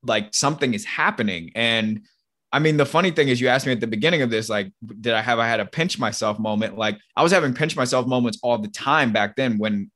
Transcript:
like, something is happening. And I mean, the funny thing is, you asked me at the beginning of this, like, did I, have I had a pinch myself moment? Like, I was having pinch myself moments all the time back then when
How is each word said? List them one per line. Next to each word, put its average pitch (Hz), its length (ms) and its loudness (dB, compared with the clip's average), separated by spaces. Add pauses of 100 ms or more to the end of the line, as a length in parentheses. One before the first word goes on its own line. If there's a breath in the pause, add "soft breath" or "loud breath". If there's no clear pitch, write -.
like, 107 300 -2
something 143 400 0
is 101 100 -6
happening. 101 680 -2
And 110 520 0 (460 soft breath)
I 131 60 2
mean, 156 180 2
the 143 100 4
funny 175 240 2
thing 156 180 2
is, 123 120 2
you 127 80 2
asked 131 180 2
me 131 60 0
at 113 80 -2
the 117 60 -2
beginning 123 360 0
of 123 80 0
this, 110 180 -2
like, 101 240 -4 (280)
did 113 140 0
I, 110 80 2
have 117 160 2
I 117 100 0
had 113 120 0
a 101 60 -2
pinch 160 320 -4
myself 107 400 -2
moment? 107 380 -2
Like, 107 220 -2 (180)
I 135 60 2
was 170 100 4
having 151 220 2
pinch 160 220 -2
myself 127 300 0
moments 123 360 0
all 120 160 2
the 107 100 -6
time 135 440 0
back 104 240 0
then 123 220 0
when 104 380 -2